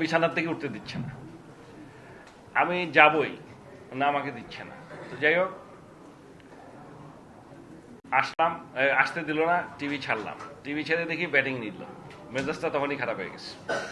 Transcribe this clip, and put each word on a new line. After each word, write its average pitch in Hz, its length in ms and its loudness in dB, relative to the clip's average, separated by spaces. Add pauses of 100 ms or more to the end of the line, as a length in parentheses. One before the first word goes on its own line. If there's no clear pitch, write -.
বিছানার 165 340 4
থেকে 165 160 0
উঠতে 143 220 -4
দিচ্ছে - 300 -10
না, - 60 -8 (1500)
আমি 175 140 2 (220)
যাবই 151 340 10 (680)
না, 139 140 4
আমাকে 139 260 0
দিচ্ছে - 260 -12
না। - 120 -14 (340)
তো 127 120 -10
যাই 156 180 6
হোক, 185 100 2 (2750)
আসলাম, 165 320 2 (240)
এ, 131 80 2 (180)
আসতে 143 260 0
দিল 156 100 0 (120)
না, 175 60 6 (220)
টিভি 143 280 -4
ছাড়লাম, 104 300 -2 (280)
টিভি 147 240 -4
ছেড়ে 165 220 2
দেখি 165 240 -2
ব্যাটিং 135 200 4 (100)
নিল, 92 160 -8 (520)
মেজাজটা 143 420 -2
তখনই 139 280 0
খারাপ 117 180 0
হয়ে - 140 -6
গেছে - 180 -12 (380)